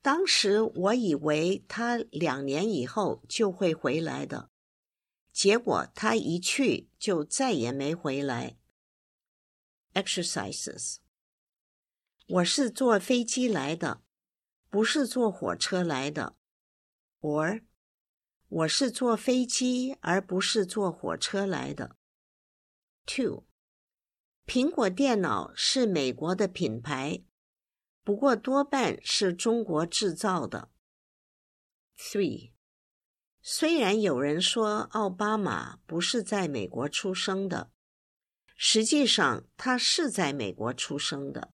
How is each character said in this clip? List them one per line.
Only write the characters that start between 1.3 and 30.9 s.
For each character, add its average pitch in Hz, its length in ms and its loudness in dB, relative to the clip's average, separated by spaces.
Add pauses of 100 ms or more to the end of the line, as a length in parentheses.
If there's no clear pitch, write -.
他 233 300 -2
两 147 480 -2
年 151 240 0
以 135 180 0
后 180 420 -2
就 208 220 0
会 180 220 0
回 147 280 -2
来 143 260 -6
的， - 240 -10 (800)
结 202 240 4
果 165 380 0
他 220 200 0
一 180 240 0
去 190 600 0
就 165 260 0
再 254 280 0
也 123 200 0
没 139 220 -2
回 143 280 -2
来。 123 360 -4 (1400)
Exercises。 - 1040 -4 (1300)
我 175 180 2
是 247 260 2
坐 233 280 4
飞 247 260 2
机 247 240 0
来 151 260 0
的， 165 280 -4 (640)
不 208 160 2
是 277 220 2
坐 233 240 0
火 98 260 -4
车 180 260 0
来 143 280 0
的。 151 260 -6 (840)
Or 156 420 0 (880)
我 160 200 0
是 254 220 2
坐 240 260 2
飞 247 300 2
机 254 560 -2
而 185 180 2
不 185 180 -4
是 196 280 2
坐 190 260 -2
火 82 240 -6
车 101 300 -2
来 65 260 -4
的。 - 240 -10 (1120)
Two。 - 400 -4 (1000)
苹 262 240 2
果 220 200 0
电 226 300 2
脑 107 340 -2
是 - 320 2
美 143 260 2
国 165 220 -2
的 196 120 0
品 127 340 -4
牌， 139 440 -6 (800)
不 202 120 0
过 254 220 4
多 269 260 0
半 262 400 0
是 185 300 0
中 226 320 0
国 165 220 0
制 180 260 -2
造 170 340 -2
的。 - 240 -10 (1300)